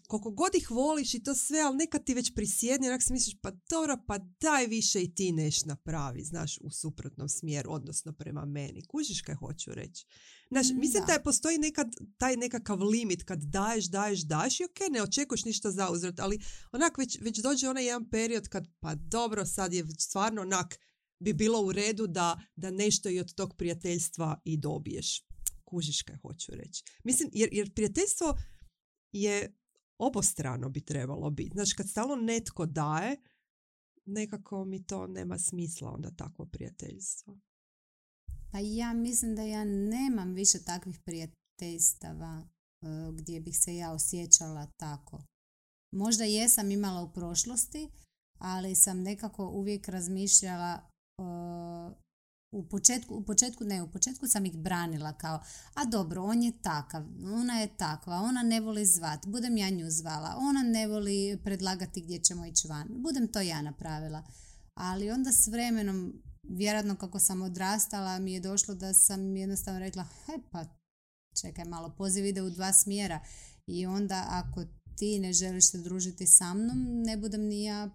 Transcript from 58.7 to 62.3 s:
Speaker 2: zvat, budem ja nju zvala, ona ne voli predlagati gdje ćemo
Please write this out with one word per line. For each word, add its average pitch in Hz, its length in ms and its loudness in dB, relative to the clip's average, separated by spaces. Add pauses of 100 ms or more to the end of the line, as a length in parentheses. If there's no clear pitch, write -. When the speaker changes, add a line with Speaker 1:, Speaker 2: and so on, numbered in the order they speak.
Speaker 2:
zvat, 165 400 4
budem 233 300 0
ja 196 140 2
nju 165 200 -2
zvala, 156 480 -2
ona 277 240 4
ne 226 240 4
voli 202 580 0
predlagati 190 560 -2
gdje 170 200 -6
ćemo 170 260 2